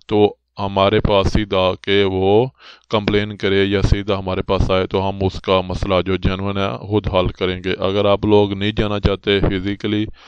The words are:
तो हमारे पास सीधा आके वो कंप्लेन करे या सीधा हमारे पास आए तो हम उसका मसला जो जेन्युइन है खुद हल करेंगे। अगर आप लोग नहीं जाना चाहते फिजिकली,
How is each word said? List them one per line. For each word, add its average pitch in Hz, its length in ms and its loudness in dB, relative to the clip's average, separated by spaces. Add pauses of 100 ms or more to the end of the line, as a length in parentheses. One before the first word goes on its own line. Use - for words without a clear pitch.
तो 104 260 4 (240)
हमारे 98 400 2
पास 98 340 2
सीधा 95 360 0
आके 98 340 0
वो 98 520 2 (360)
कंप्लेन 104 440 -2
करे 98 300 2
या 98 160 0
सीधा 101 340 0
हमारे 95 260 -4
पास 92 300 0
आए 95 140 0
तो 95 140 -2
हम 98 200 -4
उसका 95 420 0
मसला 92 400 -2
जो 92 160 -2
जेन्युइन 95 400 -2
है 98 200 -2
खुद 98 300 -2
हल 90 220 0
करेंगे। 92 440 -4
अगर 95 340 0
आप 101 180 2
लोग 104 280 4
नहीं 101 200 -4
जाना 104 260 -2
चाहते 101 400 0
फिजिकली, 101 680 -2 (200)